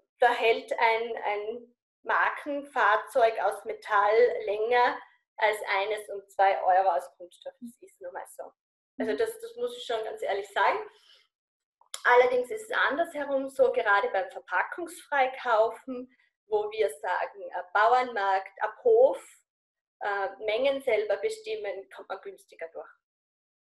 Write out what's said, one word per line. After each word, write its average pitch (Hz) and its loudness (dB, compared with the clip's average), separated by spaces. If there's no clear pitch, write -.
da 240 6
hält 240 0
ein, 226 0
ein 214 -8
Markenfahrzeug 220 0
aus - -2
Metall 214 2
länger 240 0
als 214 0
eines 208 -6
um 202 -14
zwei 196 2
Euro 190 4
aus 175 -2
Kunststoff. - -18
Das 240 -18
ist - -20
nun 180 -12
mal - -12
so. - -16
Also 415 -4
das, - -4
das - -18
muss 247 -6
ich - -14
schon 220 -6
ganz - -10
ehrlich 196 -4
sagen. 226 2
Allerdings 247 4
ist 214 -10
es - -4
andersherum 277 -4
so, 262 2
gerade 220 2
beim 190 -2
Verpackungsfreikaufen, 247 -2
wo 208 -2
wir 214 0
sagen, 180 -6
äh, 175 -8
Bauernmarkt, 214 2
ab - -6
Hof, 247 6
äh, 202 -4
Mengen 262 0
selber 208 0
bestimmen, 208 -8
kommt - -18
man 196 -10
günstiger 180 -16
durch. 160 -16